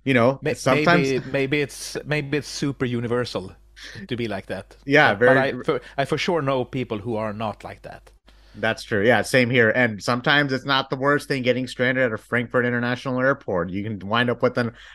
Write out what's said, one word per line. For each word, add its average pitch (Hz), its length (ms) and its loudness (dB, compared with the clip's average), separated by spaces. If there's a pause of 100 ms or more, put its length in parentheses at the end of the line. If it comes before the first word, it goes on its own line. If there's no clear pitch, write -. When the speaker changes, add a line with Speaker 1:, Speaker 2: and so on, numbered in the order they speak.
Speaker 1:
you 135 100 2
know, 127 280 4
Speaker 2:
May-, 143 120 -2
Speaker 1:
sometimes 151 540 4
Speaker 2:
maybe, 131 220 -2
maybe 139 300 0
it's, - 440 -8
maybe 147 340 -2
it's 131 100 -8
super 139 360 -4
universal 120 680 -4 (560)
to 123 80 -6
be 113 120 -4
like 98 180 -8
that. - 380 -10
Speaker 1:
Yeah, 139 300 4
Speaker 2:
But, 98 40 -4
but 120 80 4
Speaker 1:
very 131 120 6
Speaker 2:
I 131 240 -2
for, 135 180 -2 (180)
I 139 60 0
for 151 140 -2
sure 170 240 -2
know 135 220 0
people 120 340 -6
who 107 180 -6
are 107 160 -4
not 107 320 -8
like 95 180 -16
that. - 300 -18 (440)
Speaker 1:
That's 110 260 -2
true. 104 240 0
Yeah, 113 160 6
same 123 260 2
here. 117 220 4
And 110 320 0
sometimes 139 500 2
it's 131 120 -4
not 135 260 0
the 143 60 -4
worst 143 320 0
thing 135 160 -2
getting 127 240 0
stranded 127 360 0
at 113 80 0
a 107 60 -4
Frankfurt 120 480 -2
International 123 540 -2
Airport. 107 500 0
You 101 140 -6
can 104 160 -8
wind 113 280 2
up 120 140 -2
with 123 160 2
an, 117 140 0 (220)